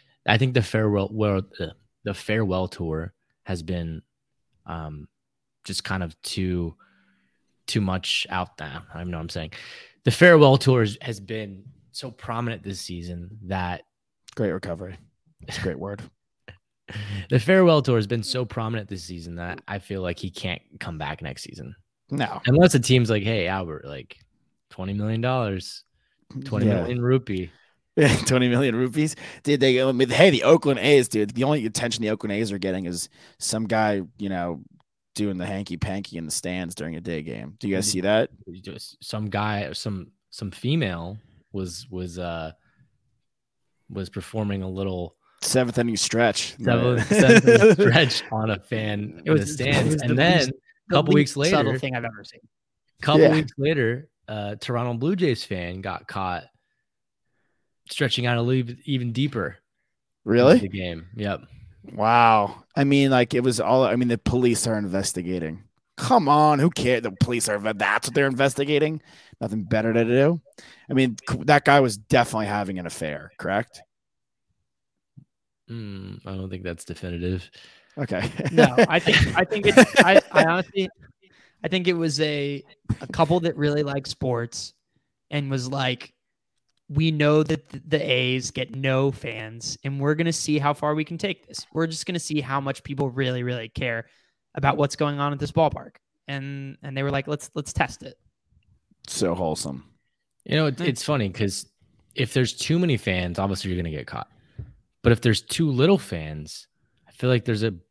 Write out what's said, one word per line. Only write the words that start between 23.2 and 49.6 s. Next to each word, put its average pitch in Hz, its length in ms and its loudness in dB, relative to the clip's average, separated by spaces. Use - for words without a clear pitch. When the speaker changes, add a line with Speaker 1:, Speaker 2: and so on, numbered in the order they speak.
Speaker 1:
"Hey, 104 240 -2
Albert, 90 360 -6
like, 69 340 -16
twenty 95 240 -8
million 107 260 -2
dollars, 117 640 -4
Speaker 2:
Yeah. 135 120 -10
Speaker 1:
twenty 123 220 -2
million 104 340 0
rupee." 110 540 0
Speaker 2:
<laughs> - 60 -20
Yeah, 143 180 6
twenty 127 200 2
million 123 280 2
rupees. 131 400 -2
Dude, 143 180 0
they, 127 220 4
I 131 100 2
mean, 127 160 2
hey, 135 220 6
the 139 140 4
Oakland 139 360 4
A's, 131 280 6
dude, 104 240 -2
the 120 140 -2
only 123 200 0
attention 110 380 -4
the 107 80 0
Oakland 107 200 -4
A's 104 200 -2
are 101 80 -6
getting 92 260 -4
is 87 240 -6
some 110 260 -4
guy, 107 380 0
you 101 100 -6
know, 87 320 -6
doing 101 240 -4
the 90 80 -6
hanky 98 300 -8
panky 95 420 -8
in 82 60 -10
the 76 60 -8
stands 90 440 -6
during 80 200 -10
a 82 60 -12
day 82 220 -8
game. 67 360 -12
Do - 80 -8
you 95 80 0
guys 92 120 -2
Speaker 1:
Mm-hmm. - 40 -2
Speaker 2:
see 92 100 -4
that? 107 280 2
Speaker 1:
Just - 420 -18
some 107 280 -8
guy, 104 420 -4
some, 98 380 -10
some 101 220 -12
female 101 640 -4
was, 92 360 -10
was, 92 300 -10
uh, 82 320 -8
was 95 220 -10
performing 101 500 -6
a 92 80 -8
little 92 460 -6
Speaker 2:
seventh 127 380 0
inning 117 180 0
stretch. - 640 0
Speaker 1:
seventh, 120 480 2
Speaker 2:
Right. 208 100 4
<laughs> - 0 -
Speaker 1:
seventh 233 280 10
inning 220 260 10
stretch 147 580 4
on 110 200 -2
a 95 80 -2
fan 107 640 -6
Speaker 3:
It 156 60 2
was, 156 100 4
Speaker 1:
in - 60 -4
the - 60 -6
stands. 139 260 0